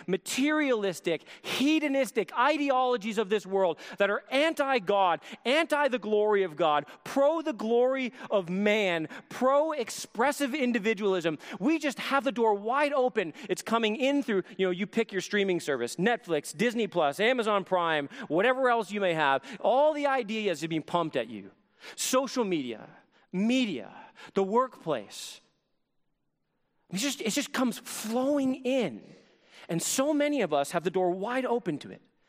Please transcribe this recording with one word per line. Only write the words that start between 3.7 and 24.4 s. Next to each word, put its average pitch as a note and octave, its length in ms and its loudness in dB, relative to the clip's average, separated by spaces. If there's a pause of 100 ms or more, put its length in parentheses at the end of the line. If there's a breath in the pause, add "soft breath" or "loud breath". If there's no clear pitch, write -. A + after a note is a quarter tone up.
that G3+ 140 4
are G#3+ 180 -2
anti-God, A#3+ 920 2 (240 loud breath)
anti D4 420 2
the B3 100 -2
glory G#3 460 2
of D#3+ 120 -6
God, D3 300 2 (180 loud breath)
pro D4 380 2
the D4+ 120 -4
glory A#3+ 600 0 (160 loud breath)
of F#3+ 200 0
man, F#3+ 580 2 (220 loud breath)
pro C#4+ 420 2
expressive C4+ 840 -2
individualism. G3+ 880 0 (200 loud breath)
We D4+ 200 2
just C#4 180 -4
have C4+ 260 0
the C4 80 0
door A3 220 2
wide C4 400 -2
open. B3 400 0 (160 loud breath)
It's F#3 140 -2
coming A3 320 2
in C#4 260 2
through, G3 220 0 (140 loud breath)
you F#3+ 100 2
know, F3+ 40 2
you F3+ 140 -2
pick A3+ 260 -2
your F#3+ 100 -4
streaming G3 380 0
service, A#2+ 360 -4
Netflix, F3 600 -2
Disney A3 300 0
Plus, D#3+ 340 0
Amazon A3 440 2
Prime, D#3+ 460 0 (180 loud breath)
whatever B3+ 420 2
else A3 220 0
you G#3 100 -4
may F3 140 2
have. C#3 260 4 (180 loud breath)
All C#4+ 340 4
the D4 120 -2
ideas G#3+ 580 -2
are E3 40 -4
being D#3+ 160 -2
pumped E3 320 -2
at A#2+ 160 -4
you. G2 180 -12 (460 loud breath)
Social B3+ 480 0
media, C#3 440 -4 (440 soft breath)
media, G3+ 580 0 (460 loud breath)
the G3 80 2